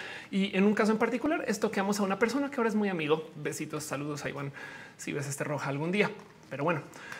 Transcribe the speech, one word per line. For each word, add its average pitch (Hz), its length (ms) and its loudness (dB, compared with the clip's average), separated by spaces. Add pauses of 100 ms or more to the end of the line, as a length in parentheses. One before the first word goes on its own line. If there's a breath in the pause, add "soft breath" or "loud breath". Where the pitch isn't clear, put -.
(300 loud breath)
Y 196 260 2
en 190 80 8
un 208 100 6
caso 214 180 6
en 214 60 2
particular, 247 480 2
estoqueamos 208 540 0
a - 20 2
una 190 160 2
persona 269 320 2
que - 60 -10
ahora 226 120 2
es 202 60 0
muy 208 140 2
amigo. 156 480 0
Besitos, 151 480 -6
saludos 143 400 -4
a - 40 -4
Iván, 139 220 -6 (460 loud breath)
si - 160 -6
ves 143 160 -4
este - 160 -4
roja 143 240 -2
algún 147 240 -2
día. 101 180 4 (400)
Pero 135 140 -4
bueno, 160 180 2 (380 loud breath)